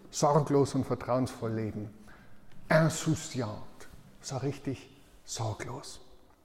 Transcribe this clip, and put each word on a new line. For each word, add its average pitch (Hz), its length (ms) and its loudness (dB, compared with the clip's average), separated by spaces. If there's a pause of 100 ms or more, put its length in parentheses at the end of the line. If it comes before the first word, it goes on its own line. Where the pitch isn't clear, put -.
(120)
sorglos 143 640 4
und 127 100 2
vertrauensvoll 120 680 0
leben. 107 380 -4 (800)
Insouciant, 151 1160 2 (340)
so 135 160 -6
richtig 135 520 -4 (340)
sorglos. - 800 -6 (440)